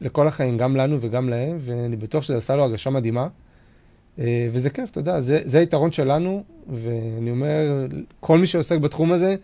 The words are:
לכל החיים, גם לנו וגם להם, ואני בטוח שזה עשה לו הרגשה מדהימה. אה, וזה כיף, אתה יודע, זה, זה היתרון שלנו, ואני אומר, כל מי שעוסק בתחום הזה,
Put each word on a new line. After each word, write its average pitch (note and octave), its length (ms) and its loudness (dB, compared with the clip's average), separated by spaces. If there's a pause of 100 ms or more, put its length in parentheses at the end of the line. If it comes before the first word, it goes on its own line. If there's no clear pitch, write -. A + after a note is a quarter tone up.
לכל D3 280 2
החיים, B2+ 300 0
גם C3 180 2
לנו C3+ 240 2
וגם A#2+ 280 -2
להם, B2+ 320 -2
ואני A#2+ 360 -4
בטוח A2 260 -4
שזה C3+ 140 -2
עשה C3+ 200 0
לו C#3+ 60 4
הרגשה B2 280 -2
מדהימה. B2 380 0 (880)
אה, A#2+ 320 0
וזה B2+ 200 0
כיף, B3+ 200 -8
אתה D3+ 100 -6
יודע, D#3+ 200 0
זה, C3 240 2
זה C#3 140 4
היתרון E3 340 4
שלנו, E3+ 520 0 (240)
ואני A2+ 640 -4
אומר, C#3+ 560 0 (340)
כל D#3+ 180 6
מי F#3 80 6
שעוסק E3 320 0
בתחום D#3+ 340 0
הזה, F#3 320 2